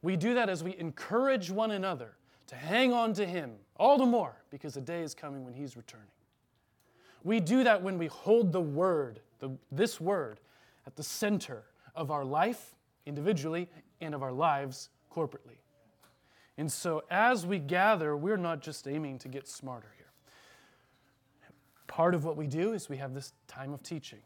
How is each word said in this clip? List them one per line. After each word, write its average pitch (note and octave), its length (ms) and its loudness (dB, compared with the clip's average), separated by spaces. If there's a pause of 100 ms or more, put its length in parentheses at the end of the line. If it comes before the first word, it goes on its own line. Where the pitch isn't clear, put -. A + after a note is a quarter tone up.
We F3+ 140 2
do G#3+ 180 2
that A#3 160 2
as E3 120 -2
we F#3 140 -6
encourage G3 720 0
one A3 200 0
another F3+ 480 -4 (300)
to - 80 -16
hang A3 360 2
on A#3 200 2
to G3 140 0
him, E3 260 -4 (240)
all C4+ 220 8
the C4 80 6
more G3 280 2 (160)
because C#3+ 240 -10
the C#3 60 -8
day E3 220 -6
is D3+ 120 -8
coming C#3 300 -12
when B2 100 -14
he's B2+ 220 -10
returning. A2 320 -20 (1120)
We G#3+ 180 2
do G#3+ 240 4
that G#3+ 180 6
when F#3+ 160 -2
we E3 80 0
hold G3+ 460 4
the F3+ 80 2
word, D3 600 0 (180)
the, C3+ 120 -8 (200)
this - 300 -2
word, D#3+ 400 -2 (460)
at - 100 -18
the B2 60 -12
center D3+ 600 -2 (300)
of D#3 160 -4
our C#3+ 140 -2
life E3+ 500 0 (320)
individually D#3+ 640 -2 (320)
and D#3 140 -8
of C3+ 80 -6
our C3 100 -4
lives C#3 560 -2 (240)
corporately. C3+ 460 -8 (1000)
And D3 160 -4
so D#3+ 380 -2
as G#3 360 4
we F#3 120 0
gather, E3 580 2
we're F#3 200 0
not E3 260 -2
just D3+ 260 -12
aiming C#3+ 300 -6
to C3 100 -14
get C3+ 180 -12
smarter B2 500 -14
here. - 100 -20 (1800)
Part F3 280 4
of D#3 100 0
what D#3+ 120 -2
we D3+ 100 -4
do E3 260 0
is G#3 160 -6
we C#3 80 -6
have C3 180 -8
this C#3 180 -12 (140)
time C3+ 260 -12
of C#3 100 -12
teaching. C3+ 440 -12